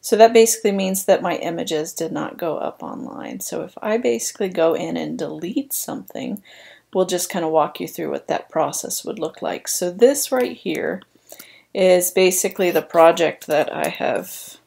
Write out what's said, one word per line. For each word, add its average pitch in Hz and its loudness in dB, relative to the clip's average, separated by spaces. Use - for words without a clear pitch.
So - 0
that 226 10
basically 226 4
means 190 -2
that 175 4
my 175 -2
images 165 -4
did 160 -6
not 156 -6
go 165 -4
up - -6
online. - -12
So - -8
if - -14
I 220 -2
basically 233 -2
go 165 2
in 165 -4
and 160 -6
delete 165 -6
something, - -10
we'll 185 2
just 175 -4
kinda 170 -4
walk 160 2
you 175 -6
through 160 -8
what 143 -6
that - -4
process - -4
would 160 -8
look 160 -8
like. - -6
So 180 -4
this 247 2
right 247 -2
here 175 -4
is 185 4
basically 185 2
the 156 2
project 165 4
that 151 0
I 156 -2
have - -6